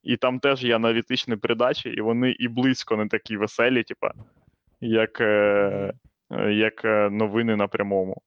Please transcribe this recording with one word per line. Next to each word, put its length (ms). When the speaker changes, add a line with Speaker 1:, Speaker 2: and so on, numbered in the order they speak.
Speaker 1:
І 120
там 220
теж 240
є 120
аналітичні 600
передачі, 540
і 120
вони 380
і 80
близько 500
не 100
такі 300
веселі, 460
типа, 280
як, 400
е, 720
Speaker 2:
Мгм. 120
Speaker 1:
е, 120
як, 320
е, 240
новини 460
на 120
прямому. 600